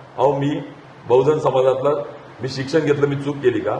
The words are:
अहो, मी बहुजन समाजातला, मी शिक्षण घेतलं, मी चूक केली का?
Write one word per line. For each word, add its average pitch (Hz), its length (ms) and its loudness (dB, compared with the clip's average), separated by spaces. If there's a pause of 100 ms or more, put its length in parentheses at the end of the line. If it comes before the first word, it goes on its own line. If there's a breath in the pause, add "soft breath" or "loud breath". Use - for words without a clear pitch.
(180)
अहो, 135 220 2
मी 147 220 -2 (460)
बहुजन 135 320 4
समाजातला, 131 500 2 (520)
मी 131 80 -6
शिक्षण 135 300 -2
घेतलं, 143 280 0
मी 139 80 -2
चूक 139 200 -6
केली 123 240 0
का? 104 200 -4